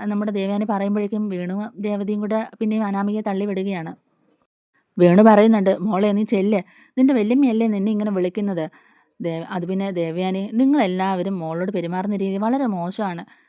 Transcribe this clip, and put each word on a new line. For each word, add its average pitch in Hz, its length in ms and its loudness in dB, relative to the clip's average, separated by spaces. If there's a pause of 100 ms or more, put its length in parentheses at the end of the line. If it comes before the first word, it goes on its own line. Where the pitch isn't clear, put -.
നമ്മുടെ 208 280 -2
ദേവയാനി 202 360 -2
പറയുമ്പോഴേക്കും 208 600 -2
വേണു 180 280 -6 (260)
രേവതിയും 208 380 -4
കൂടെ 214 200 -2 (140)
പിന്നെയും 220 320 -2
അനാമികയെ 202 360 -2
തള്ളിവിടുകയാണ്. 190 680 -4 (1040)
വേണു 175 260 8
പറയുന്നുണ്ട്, 214 560 8
"മോളെ 196 340 0
നീ 208 120 0
ചെല്ല്, 202 360 0 (360)
നിന്റെ 262 180 4
വല്യമ്മയല്ലേ 226 520 2
നിന്നെ 202 240 0
ഇങ്ങനെ 214 220 -2
വിളിക്കുന്നത്. 185 520 -2 (560)
ദേ-, 165 260 -6
അത് 180 200 -6
പിന്നെ 190 240 -2
ദേവയാനി, 180 520 -4 (100)
നിങ്ങളെല്ലാവരും 196 840 2
മോളോട് 170 340 -4
പെരുമാറുന്ന 185 440 -4
രീതി 196 220 -4
വളരെ 247 280 -2
മോശമാണ്. 180 560 -6 (260)